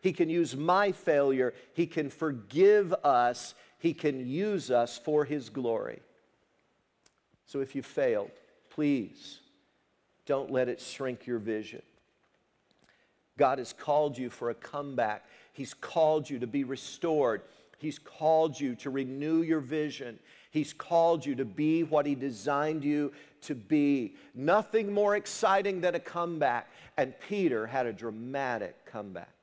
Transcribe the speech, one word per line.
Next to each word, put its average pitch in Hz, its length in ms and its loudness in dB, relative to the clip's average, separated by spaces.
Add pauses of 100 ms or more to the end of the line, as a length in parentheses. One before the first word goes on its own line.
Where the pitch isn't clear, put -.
He 185 120 2
can 160 160 2
use 160 260 0
my 180 360 2
failure. 139 600 4 (200)
He 170 120 2
can 135 240 -4
forgive 160 840 4 (120)
us. 123 500 2 (240)
He 165 160 0
can 131 340 -2
use 175 440 -2
us 120 260 2
for 151 280 0
his 143 240 -6
glory. 117 520 -4 (1400)
So - 140 -8
if 135 160 -6
you 135 80 -4
failed, 117 480 0 (400)
please 143 680 -2 (840)
don't 139 240 -2
let 127 200 2
it - 120 -6
shrink - 460 -8
your 123 100 -2
vision. 107 460 -6 (1500)
God 135 220 4
has 120 140 -10
called 147 440 0
you 123 140 -6
for 120 180 -4
a 113 60 -4
comeback. 123 720 -4 (260)
He's - 220 -12
called 156 520 2
you 139 120 -6
to 120 80 -4
be 139 160 -2
restored. 135 800 0 (340)
He's 151 220 -8
called 160 600 2
you 135 160 -2
to 139 140 -10
renew 139 520 -2
your 160 180 0
vision. 135 580 -6 (320)
He's 151 240 -2
called 170 520 2
you 139 100 -2
to 131 100 -2
be 156 380 0
what 151 220 2
he 143 100 0
designed 139 680 -2
you 147 280 0 (300)
to - 120 -8
be. 135 640 2 (180)
Nothing 202 600 0
more 202 220 4
exciting 196 680 0
than 175 120 2
a 170 60 -2
comeback. 156 720 -2 (260)
And 131 220 -2
Peter 143 480 0
had 127 180 -2
a 113 80 -4
dramatic 117 920 -6
comeback. 98 440 -12 (120)